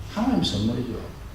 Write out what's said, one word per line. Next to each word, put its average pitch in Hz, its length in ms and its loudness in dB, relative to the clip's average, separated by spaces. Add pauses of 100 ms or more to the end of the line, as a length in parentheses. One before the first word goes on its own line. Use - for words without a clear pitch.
(140)
하나님 214 280 4
선물이죠. 113 520 2 (400)